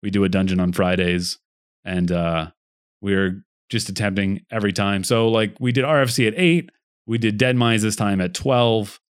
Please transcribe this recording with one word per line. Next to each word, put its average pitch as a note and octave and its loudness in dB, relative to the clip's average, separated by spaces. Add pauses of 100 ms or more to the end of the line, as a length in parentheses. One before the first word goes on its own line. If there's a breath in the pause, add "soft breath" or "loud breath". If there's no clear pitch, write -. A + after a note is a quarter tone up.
We G#2 -6
do G2 2
a G2 4
dungeon F#2+ 0
on F2+ 0
Fridays, F2+ 0 (440)
and, F2+ -2
uh, E2 -2 (500)
we're G2 -2 (260)
just A2+ -4
attempting G2 -2
every G#2 -2
time. G2 -2
So, A2+ 2
like, A2 0
we B2 0
did B2+ 2
R D3 2
F B2 0
C A#2+ 2
at G#2+ 0
eight. F3 2 (360)
We A#2 -4
did A2 0
Dead B2+ 2
Mines A#2 2
this G#2+ -2
time G2+ 0
at F2+ -2
twelve A#2 0 (100)